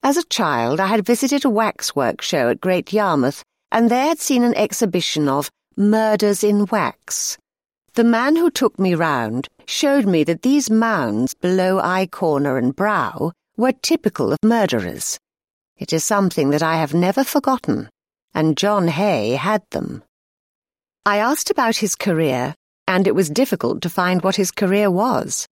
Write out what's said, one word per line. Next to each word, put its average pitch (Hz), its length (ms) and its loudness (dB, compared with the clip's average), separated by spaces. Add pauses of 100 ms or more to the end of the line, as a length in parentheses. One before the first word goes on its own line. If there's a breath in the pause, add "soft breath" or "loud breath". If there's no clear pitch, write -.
As 277 120 2
a 339 140 -2
child, 143 500 0
I 190 80 2
had 208 180 0
visited 262 380 0
a 277 60 4
waxwork 202 720 -2
show 127 280 0
at - 120 -2
Great 185 320 -2
Yarmouth, 160 500 0 (280)
and 226 180 4
there 254 180 2
had 320 120 0
seen 247 240 0
an 240 120 2
exhibition 175 720 0
of 139 220 -2 (260)
murders 208 680 2
in 208 240 2
wax. - 680 -4 (580)
The 240 80 2
man 233 320 2
who 339 160 2
took - 260 -2
me 185 160 2
round 135 540 -2 (180)
showed 277 400 0
me 175 200 4
that 160 180 -2
these 269 260 2
mounds 160 640 0
below 185 460 0
eye 185 260 0
corner 143 520 0
and 127 180 -2
brow 170 560 -2 (260)
were 247 140 2
typical - 640 -2
of 156 100 -4
murderers. 196 760 0 (600)
It - 140 -8
is 160 120 -2
something 180 480 0
that 147 120 0
I 160 140 0
have 147 160 -2
never 180 300 2
forgotten, - 680 -2 (440)
and 156 240 0
John 202 300 0
Hay 151 440 0
had 165 400 -2
them. - 320 -8 (1000)
I 208 120 2
asked 240 320 0
about 233 280 0
his - 180 -2
career, 151 580 -2 (340)
and 185 200 2
it - 80 2
was 170 140 0
difficult 160 520 -2
to 175 80 -6
find 180 320 0
what 190 140 0
his 190 160 -2
career 202 380 0
was. - 640 -2